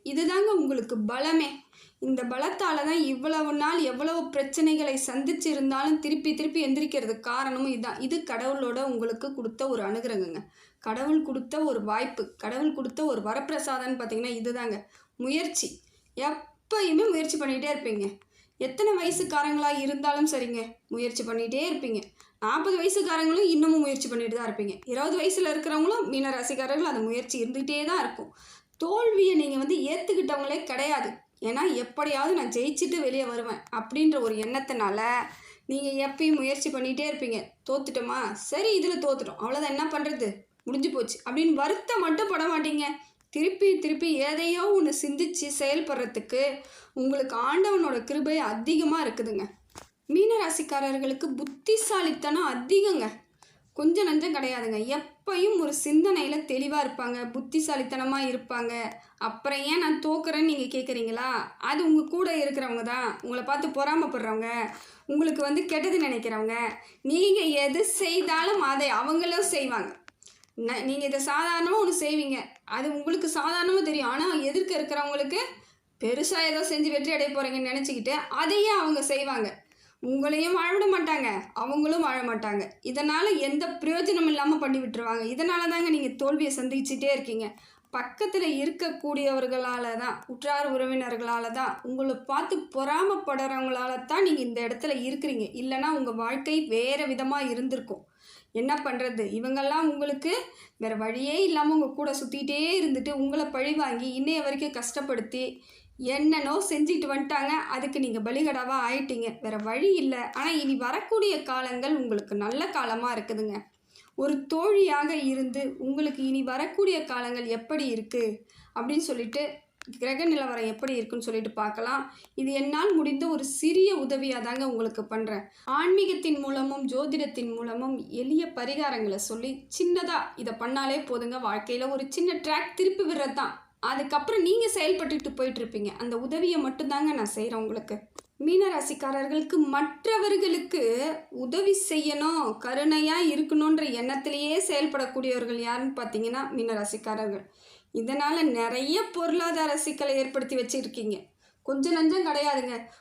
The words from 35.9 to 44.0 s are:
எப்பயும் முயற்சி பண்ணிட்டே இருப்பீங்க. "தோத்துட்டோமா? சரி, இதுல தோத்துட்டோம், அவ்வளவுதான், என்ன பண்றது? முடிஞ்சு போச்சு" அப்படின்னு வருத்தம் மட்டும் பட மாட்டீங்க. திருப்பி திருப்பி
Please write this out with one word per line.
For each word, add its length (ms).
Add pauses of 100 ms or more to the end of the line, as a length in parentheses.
எப்பயும் 280
முயற்சி 360
பண்ணிட்டே 440
இருப்பீங்க. 280 (280)
"தோத்துட்டோமா? 600
சரி, 480
இதுல 120
தோத்துட்டோம், 460
அவ்வளவுதான், 380
என்ன 80
பண்றது? 480 (320)
முடிஞ்சு 260
போச்சு" 300 (100)
அப்படின்னு 220
வருத்தம் 480
மட்டும் 280
பட 300
மாட்டீங்க. 240 (480)
திருப்பி 480
திருப்பி 360